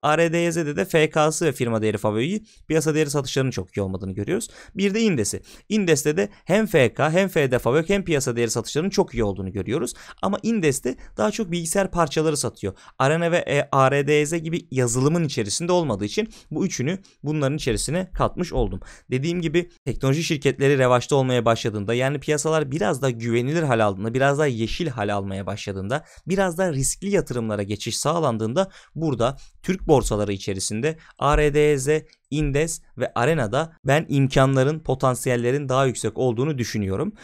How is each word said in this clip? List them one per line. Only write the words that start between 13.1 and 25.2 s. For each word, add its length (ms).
ve, 40
e, 360
A 180
R 180
D 180
Z 80
gibi 360
yazılımın 540
içerisinde 480
olmadığı 320
için 240
bu 160
üçünü 320
bunların 340
içerisine 540
katmış 420
oldum. 280
Dediğim 300
gibi 300
teknoloji 400
şirketleri 540
revaçta 380
olmaya 280
başladığında, 500
yani 260
piyasalar 500
biraz 320
da 80
güvenilir 520
hal 220
aldığında, 300
biraz 240
daha 80
yeşil 420
hal 260
almaya 320